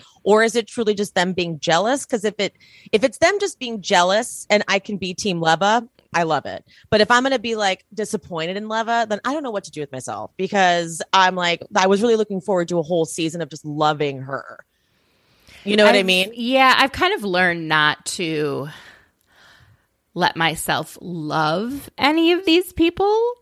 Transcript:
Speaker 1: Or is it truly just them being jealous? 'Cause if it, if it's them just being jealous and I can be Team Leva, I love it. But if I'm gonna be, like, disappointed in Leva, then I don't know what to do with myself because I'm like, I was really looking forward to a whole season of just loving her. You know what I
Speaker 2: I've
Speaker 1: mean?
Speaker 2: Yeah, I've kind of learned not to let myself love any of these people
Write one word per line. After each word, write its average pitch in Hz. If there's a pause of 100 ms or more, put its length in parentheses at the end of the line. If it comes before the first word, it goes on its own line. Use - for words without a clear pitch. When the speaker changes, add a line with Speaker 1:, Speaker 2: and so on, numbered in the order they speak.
(240)
Speaker 1:
Or 214
is 220
it 226
truly 214
just 202
them 185
being 170
jealous? 202
'Cause 208
if 208
it, 190 (400)
if 214
it's 262
them 381
just 392
being 226
jealous 190
and 208
I 196
can 208
be 185
Team 175
Leva, 196 (280)
I 170
love 156
it. 92 (240)
But 214
if 208
I'm 247
gonna 269
be, 226
like, 196 (100)
disappointed 185
in 214
Leva, 226
then 208
I 262
don't 311
know 247
what 196
to 151
do 151
with 143
myself 113
because 175 (100)
I'm 185
like, 175 (140)
I 190
was 196
really 233
looking 208
forward 175
to 175
a 160
whole 165
season 165
of 147
just 156
loving 147
her. 135 (1000)
You 202
know 214
what 208
I 202
Speaker 2:
I've 190
Speaker 1:
mean? 185
Speaker 2:
Yeah, 254
I've 269
kind 359
of 240
learned 175
not 151
to 147 (1400)
let 170
myself 160
love 165
any 330
of 359
these 359
people 403